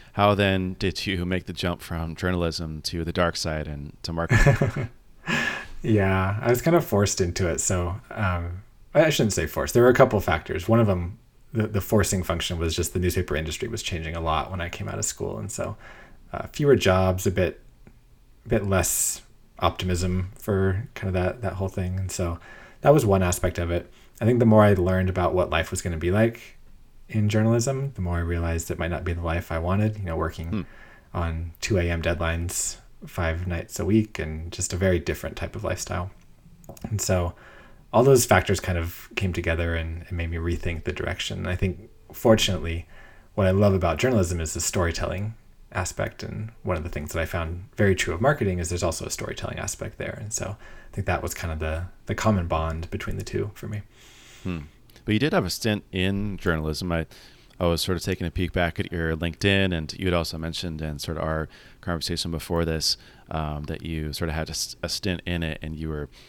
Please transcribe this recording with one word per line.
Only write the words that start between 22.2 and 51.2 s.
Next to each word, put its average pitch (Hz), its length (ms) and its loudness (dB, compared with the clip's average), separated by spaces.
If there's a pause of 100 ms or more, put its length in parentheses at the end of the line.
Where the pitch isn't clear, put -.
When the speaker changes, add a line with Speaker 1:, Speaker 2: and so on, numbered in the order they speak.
Speaker 2:
that 143 120 8
was 135 140 6
one 95 160 6
aspect 90 360 2
of 85 120 -2
it. 87 200 -2 (300)
I 113 40 0
think 120 140 4
the 117 80 6
more 107 180 10
I 104 80 8
learned 92 380 4
about 90 240 2
what 90 160 2
life 82 200 0
was - 120 -4
gonna 85 160 -4
be 85 120 0
like 113 460 0 (520)
in 104 200 0
journalism, 120 640 2
the 95 60 -8
more 87 160 -2
I 85 40 0
realized 85 500 -2
it 80 80 -4
might 82 120 -2
not 82 140 -4
be 87 80 -2
the 85 100 -4
life 82 300 -2
I 82 60 -2
wanted, 104 400 0
you 98 60 -8
know, 80 120 -6
working 80 320 -4
Speaker 1:
Hmm. 98 120 -2 (540)
Speaker 2:
on 82 460 -4
two 98 180 2
A 85 120 2
M 82 120 -2
deadlines 85 760 -2 (280)
five 85 400 -2
nights - 320 -6
a 87 60 -2
week 107 340 2
and 80 320 -6
just - 220 -6
a 95 40 -2
very 90 220 4
different - 380 -4
type - 180 -6
of 104 80 -8
lifestyle. 95 480 -4 (720)
And - 180 -4
so 87 340 0 (580)
all 131 100 6
those 131 220 8
factors 95 340 4
kind 87 200 -2
of 87 380 -6
came 92 160 0
together 85 420 -2
and, 82 340 -6
and 92 80 -6
made 85 140 -4
me 85 80 -4
rethink 82 460 -4
the - 80 -4
direction. - 460 -6
And 90 100 -4
I 92 80 -2
think, 95 340 -4 (220)
fortunately, 85 760 2 (480)
what 98 120 4
I 92 40 6
love 101 240 6
about 85 240 2
journalism 92 420 2
is 78 140 -4
the 85 60 -6
storytelling 90 720 -2 (380)
aspect. - 500 -6
And 107 280 -10 (120)
one 90 140 -2
of 80 60 -6
the 82 60 -8
things 73 240 -8
that 87 80 -2
I 80 60 -2
found 87 500 -6
very 98 180 4
true 85 200 -2
of 85 60 -6
marketing 110 380 2
is 85 120 -4
there's 87 120 -2
also 82 220 -2
a - 60 -8
storytelling - 480 -8
aspect - 400 -8
there. - 220 -8
And 107 120 -8
so - 240 -6 (340)
I - 40 -18
think 101 120 -4
that 90 160 0